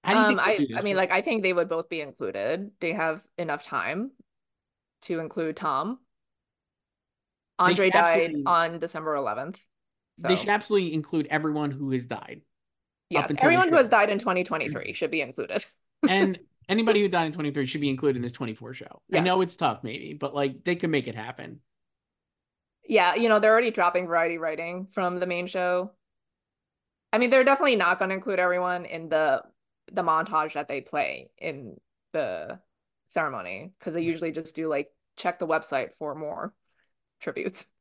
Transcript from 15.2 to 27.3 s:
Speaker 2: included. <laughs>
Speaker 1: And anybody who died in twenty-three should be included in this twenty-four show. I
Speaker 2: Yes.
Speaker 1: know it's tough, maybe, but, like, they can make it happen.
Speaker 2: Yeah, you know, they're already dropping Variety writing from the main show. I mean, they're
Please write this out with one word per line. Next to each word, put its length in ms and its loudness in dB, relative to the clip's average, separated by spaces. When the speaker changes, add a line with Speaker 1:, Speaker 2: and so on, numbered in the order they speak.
Speaker 2:
included. 500 -6
<laughs> 40 -20
Speaker 1:
And 300 2
anybody 340 4
who 60 4
died 200 2
in 60 -6
twenty-three 340 -2
should 140 -6
be 80 0
included 260 0
in 80 -4
this 100 -6
twenty-four 400 -10
show. 300 -20
I 40 2
Speaker 2:
Yes. 60 4
Speaker 1:
know 180 2
it's 140 -2
tough, 280 0
maybe, 300 -10
but, 200 -6
like, 300 -2
they 100 0
can 160 -2
make 180 0
it 60 -10
happen. 460 -12
Speaker 2:
Yeah, 300 4
you 160 2
know, 80 6
they're 140 6
already 180 4
dropping 380 0
Variety 320 0
writing 480 -6
from 320 -2
the 80 -2
main 180 -4
show. 460 -2
I 60 2
mean, 100 2
they're 140 6